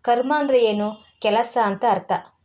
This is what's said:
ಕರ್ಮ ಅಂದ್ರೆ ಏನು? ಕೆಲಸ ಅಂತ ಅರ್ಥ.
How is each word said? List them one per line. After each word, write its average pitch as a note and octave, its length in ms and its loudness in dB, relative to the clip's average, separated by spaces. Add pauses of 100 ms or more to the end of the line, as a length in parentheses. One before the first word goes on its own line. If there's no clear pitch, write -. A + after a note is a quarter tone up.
ಕರ್ಮ B3+ 340 0
ಅಂದ್ರೆ C4+ 280 2
ಏನು? G#3+ 440 -2 (120)
ಕೆಲಸ A3+ 420 0
ಅಂತ G3 280 -2
ಅರ್ಥ. F#3+ 220 -2 (320)